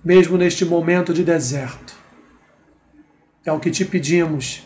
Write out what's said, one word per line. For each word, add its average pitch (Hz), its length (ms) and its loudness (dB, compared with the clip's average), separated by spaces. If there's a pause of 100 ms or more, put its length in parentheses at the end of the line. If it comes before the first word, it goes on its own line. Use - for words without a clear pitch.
mesmo 180 320 6
neste 180 280 0
momento 175 480 0
de 165 120 0
deserto. 139 680 -4 (1500)
É 165 80 -4
o 156 80 -2
que 175 100 -2
te 170 140 -4
pedimos 160 800 -2